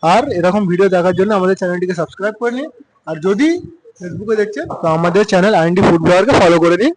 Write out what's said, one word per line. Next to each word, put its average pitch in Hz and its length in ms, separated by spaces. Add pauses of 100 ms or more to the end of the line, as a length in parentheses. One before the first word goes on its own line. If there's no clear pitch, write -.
(140)
আর 233 100 (160)
এরকম 185 220 (100)
ভিডিও 180 240
দেখার 175 240
জন্য 202 200
আমাদের 185 200
চ্যানেলটিকে 180 400
সাবস্ক্রাইব 190 420
করে 240 160
নিন। 302 120 (400)
আর 160 60 (120)
যদি 208 200 (520)
Facebook-এ 190 420
দেখছেন, 208 240 (160)
তো - 40 (120)
আমাদের 175 340
চ্যানেল 196 280
আইএনডি 170 280
ফুড 170 180
ব্লগারকে 190 360
ফলো 170 220
করে 170 180
নিন। 311 160